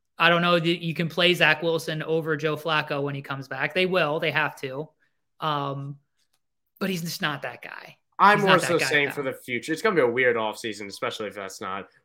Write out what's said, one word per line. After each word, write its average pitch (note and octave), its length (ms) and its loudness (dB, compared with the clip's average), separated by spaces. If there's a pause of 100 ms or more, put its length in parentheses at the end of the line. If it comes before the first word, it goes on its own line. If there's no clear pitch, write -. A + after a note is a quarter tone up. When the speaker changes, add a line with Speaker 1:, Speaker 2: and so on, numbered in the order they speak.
(180)
Speaker 1:
I E3+ 120 4
don't E3+ 120 4
know F3 180 4
that E3+ 240 0
you E3 120 -4
can E3+ 120 -2
play F3 280 2
Zach D3+ 260 4
Wilson D#3+ 400 -2
over D#3+ 340 -2
Joe D3+ 200 0
Flacco D3+ 480 -2
when C#3+ 100 -4
he C#3 80 -8
comes C#3 260 -10
back. C#3 280 -6
They F#3 100 2
will, E3 340 0
they D#3+ 120 -2
have D3 300 -2
to. C#3 280 -8 (500)
Um, C#3+ 580 -4 (840)
but G3 100 -4
he's F3+ 120 -4
just E3+ 200 -8
not D3 220 -4
that A#2+ 180 -12
guy. - 360 -16 (200)
Speaker 2:
I'm G3+ 220 8
Speaker 1:
He's G3+ 80 2
Speaker 2:
more F3 80 10
Speaker 1:
not E3 60 6
that C#3 60 -2
Speaker 2:
so E3 120 2
Speaker 1:
guy, D3 60 2
Speaker 2:
saying C#3+ 240 2
Speaker 1:
though. C#3 40 -8
Speaker 2:
for D3 80 -6
the C3 120 -4
future. B2 380 -8
It's D#3+ 120 -2
gonna G#3+ 120 2
be D3+ 60 6
a A#2+ 80 6
weird B2 260 2
offseason, G#2+ 520 -4
especially A2 400 -6
if G2 80 -12
that's G2 260 -12
not. G2 280 -8 (160)